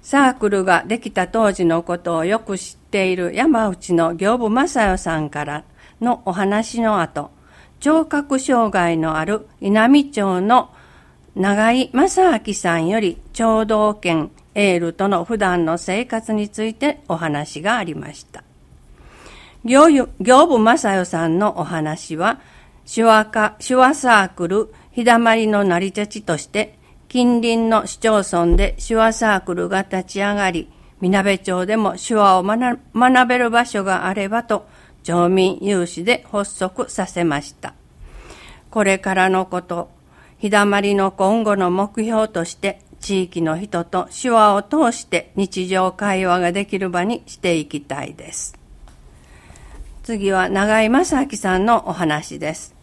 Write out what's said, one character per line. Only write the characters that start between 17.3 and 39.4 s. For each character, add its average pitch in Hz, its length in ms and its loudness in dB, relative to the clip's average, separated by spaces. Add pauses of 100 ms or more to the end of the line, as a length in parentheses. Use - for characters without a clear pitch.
が 226 160 -2
あ 208 40 -4
り 170 120 -8
ま - 180 -12
し - 140 -20
た。 - 180 -20 (1200)
行-、 269 240 6 (320)
行 254 260 6
部 277 120 2
正 220 380 2
代 180 100 0
さ 165 200 -4
ん 165 120 0
の 208 200 0
お 170 60 -4
話 156 540 -8
は、 202 240 -2 (420)
手 220 200 -2
話 220 200 6
か-、 214 320 -2 (100)
手 254 80 -2
話 262 200 4
サ 254 160 -2 (100)
ー 185 80 -2
ク 170 200 -6
ル 208 260 -2 (180)
日 240 100 -4
だ 233 160 6
ま 226 160 4
り 226 120 0
の 208 180 2
成 175 140 2
り 190 80 -2
立 208 200 -6
ち 208 180 -14
と 160 120 -2
し - 80 -10
て、 - 340 -6 (360)
近 240 260 2
隣 226 280 0
の 220 180 0
市 - 120 -12
町 214 260 2
村 170 320 2
で 175 280 0
手 226 120 -2
話 220 160 4
サ 214 240 0
ー 185 60 -2
ク 180 120 -6
ル 175 140 -4
が 196 140 -2
立 185 320 -8
ち 196 60 -6
上 202 140 -2
が 202 160 0
り、 175 180 -8 (320)
み 180 100 0
な 196 120 2
べ 196 160 0
町 180 260 -4
で 214 120 -2
も 202 200 -2
手 220 200 -4
話 190 240 6
を - 20 -6
学-、 240 380 -2 (120)
学 254 360 4
べ 247 100 0
る 240 120 0
場 233 140 2
所 208 200 -4
が 185 240 -2
あ 196 60 -4
れ 196 140 -6
ば 226 140 -4
と、 226 240 -4 (380)
町 175 240 2
民 185 340 2
有 190 240 0
志 170 160 -10
で 233 300 -2
発 202 220 -4
足 190 360 -6
さ 185 160 -6
せ 175 160 -6
ま 147 180 0
し - 140 -18
た。 - 200 -16 (960)
こ 214 140 -2
れ 190 160 2
か 190 160 -4
ら 185 140 2
の 185 180 0